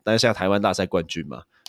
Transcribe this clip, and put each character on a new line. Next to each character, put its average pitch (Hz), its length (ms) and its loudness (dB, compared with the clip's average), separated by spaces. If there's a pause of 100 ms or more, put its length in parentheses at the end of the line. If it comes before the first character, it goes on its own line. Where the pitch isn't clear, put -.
拿 110 160 2
下 117 140 2
台 95 160 -2
湾 101 120 2
大 101 140 2
赛 95 100 -2
冠 87 220 0
军 82 220 -8
嘛。 64 140 -14 (260)